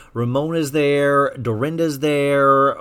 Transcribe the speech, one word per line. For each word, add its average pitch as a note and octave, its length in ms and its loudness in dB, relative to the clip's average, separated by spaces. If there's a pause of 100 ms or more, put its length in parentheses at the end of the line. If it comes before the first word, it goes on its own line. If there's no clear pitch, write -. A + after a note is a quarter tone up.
(120)
Ramona's C#3 600 -2
there. C#3+ 640 2
Dorinda's C#3 640 -4
there. C#3 800 2